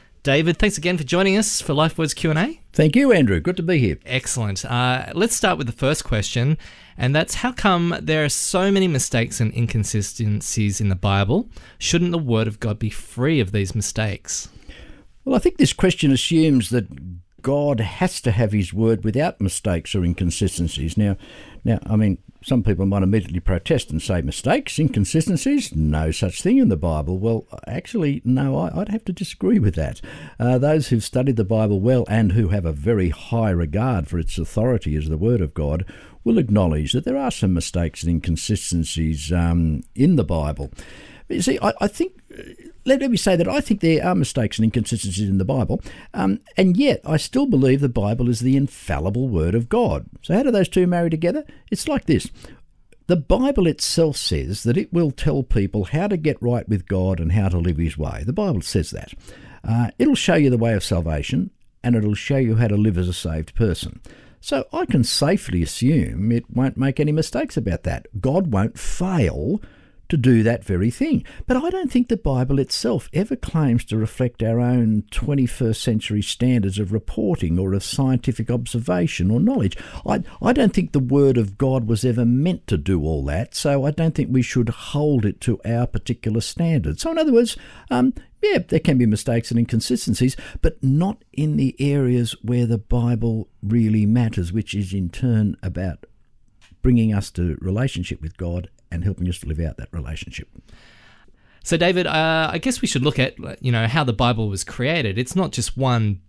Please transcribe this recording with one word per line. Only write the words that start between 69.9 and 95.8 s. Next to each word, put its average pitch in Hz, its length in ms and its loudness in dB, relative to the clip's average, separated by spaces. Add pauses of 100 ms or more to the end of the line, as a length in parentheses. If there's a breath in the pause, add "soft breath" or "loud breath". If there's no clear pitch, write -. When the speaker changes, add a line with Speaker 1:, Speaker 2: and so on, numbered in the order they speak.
Speaker 2:
to 151 120 0
do 117 240 6
that 117 200 0
very 98 280 0
thing. 277 340 0 (220 loud breath)
But 254 100 2
I 320 140 0
don't 370 200 -4
think 247 180 0
the 233 100 0
Bible 131 400 0
itself - 560 -2
ever 196 220 -2
claims 135 500 0
to 113 100 -4
reflect 117 460 -2
our 113 180 0
own 117 500 2
twenty-first 127 680 -2
century 107 400 -2
standards 101 580 0
of 101 140 -2
reporting 107 640 -2
or 95 140 0
of 98 100 0
scientific 131 680 -2
observation 123 800 -2
or 120 100 2
knowledge. 202 380 0 (280 loud breath)
I, - 160 0 (200 loud breath)
I - 100 2
don't 240 220 4
think - 180 0
the 147 60 2
Word 135 400 4
of 101 180 0
God 131 320 0
was 113 160 0
ever 120 220 2
meant 127 400 2
to 95 100 0
do 80 260 0
all 73 220 -2
that, 73 300 -4
so 139 320 0
I 151 60 0
don't 165 220 0
think - 160 0
we 131 120 4
should 120 260 0
hold 143 560 0
it - 160 -2
to - 240 0
our 117 220 0
particular 113 560 -2
standards. 139 580 -2
So 330 100 -4
in 330 60 -2
other 311 160 2
words, 233 240 4 (340 loud breath)
um, 254 220 2 (300 loud breath)
yeah, 415 160 2
there - 220 0
can 135 180 2
be 123 80 4
mistakes 113 440 0
and 117 80 2
inconsistencies, 117 800 0 (240 loud breath)
but - 240 -4
not 156 480 0
in 151 240 -2
the 135 220 -2
areas 127 640 0
where 120 240 0
the 117 100 0
Bible 117 720 -2 (140)
really 110 420 2
matters, 107 480 0
which 107 220 -4
is 98 180 -4
in 95 160 -4
turn 107 540 0
about 92 420 -6 (800)